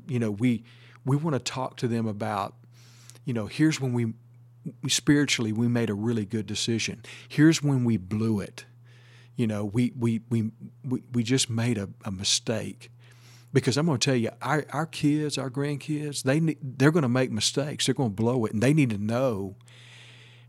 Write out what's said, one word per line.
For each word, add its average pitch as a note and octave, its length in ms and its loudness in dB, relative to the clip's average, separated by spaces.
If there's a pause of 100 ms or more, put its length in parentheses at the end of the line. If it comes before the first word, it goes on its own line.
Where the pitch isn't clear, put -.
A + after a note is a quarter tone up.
you B2 120 -2
know, A2+ 120 0
we, A#2 320 0 (400)
we C3 140 2
wanna D3 220 -2
talk C3 380 -6
to C3 120 -2
them A2+ 180 -2
about, G#2+ 480 -4 (680)
you C3+ 80 -4
know, G#2+ 140 -2
here's D#3 340 2
when C3 100 -2
we, A#2+ 220 0 (680)
we C#3+ 60 -4
spiritually, C3+ 600 4
we A2+ 160 2
made A#2+ 220 2
a G2+ 60 -2
really A2 300 0
good G#2+ 200 -4
decision. G#2+ 580 -4 (240)
Here's D#3+ 340 6
when C#3 220 2
we A#2 140 4
blew G#2+ 420 -2
it. - 240 -10 (720)
You A#2+ 120 0
know, G#2+ 180 -4
we, A#2 340 0
we, A2+ 300 0
we, A2+ 220 0 (340)
we, B2+ 260 -4
we B2 120 0
just B2+ 260 0
made A2+ 280 0
a, G2 120 -4 (160)
a G#2 60 -8
mistake. G2+ 800 -4 (640)
Because C3 240 2
I'm D3+ 80 2
gonna D#3 120 2
tell C3+ 180 0
you, A2 160 -2 (100)
our, C3+ 300 -2
our D3+ 140 -4
kids, D3+ 520 0
our C3 120 -6
grandkids, D3 760 -6
they C#3+ 180 2
ne-, D#3+ 200 0
they're C3 300 4
gonna D#3 160 4
make B2+ 240 2
mistakes. A#2+ 540 -2
They're C3 100 2
gonna C3 140 0
blow A2 340 0
it, G#2+ 80 -2
and G#2 100 -2
they C3 120 6
need D3 160 4
to G#2 80 -2
know G#2+ 580 -2 (920)